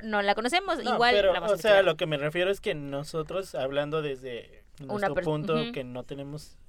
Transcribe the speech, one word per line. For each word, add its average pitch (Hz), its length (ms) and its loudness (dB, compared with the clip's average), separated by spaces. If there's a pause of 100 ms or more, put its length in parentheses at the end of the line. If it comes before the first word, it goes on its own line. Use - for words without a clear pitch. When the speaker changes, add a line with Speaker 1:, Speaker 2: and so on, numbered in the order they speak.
Speaker 1:
no 214 180 0
la 202 140 2
conocemos. 339 480 0
Speaker 2:
no, 247 100 0
Speaker 1:
Igual 240 220 4
Speaker 2:
pero, 196 160 6
Speaker 1:
la 180 80 2
vamos 214 100 -2
a 202 40 6
Speaker 2:
o - 20 2
sea, 214 160 2
Speaker 1:
investigar. 196 120 8
Speaker 2:
lo 160 120 4
que 175 100 -2
me 156 100 -2
refiero 165 340 0
es 196 100 -2
que 190 160 -2
nosotros, 151 800 -6
hablando 147 460 -2
desde 127 600 -8 (200)
Speaker 1:
Una 139 60 -14
Speaker 2:
nuestro 190 260 -2
Speaker 1:
pers-, 180 100 -2
Speaker 2:
punto 156 380 0
Speaker 1:
ujú. 233 100 -6
Speaker 2:
que 139 100 -6
no 123 220 -10
tenemos, 143 540 -12 (100)